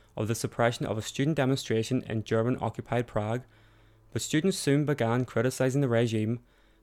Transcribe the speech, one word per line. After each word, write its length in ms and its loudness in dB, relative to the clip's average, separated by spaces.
of 100 0
the 80 0
suppression 500 0
of 120 -4
a 40 -4
student 360 -2
demonstration 720 0
in 160 -4
German-occupied 840 -2
Prague, 360 -4
but 80 -4
students 360 0
soon 280 2
began 400 0
criticizing 560 0
the 60 2
regime, 520 2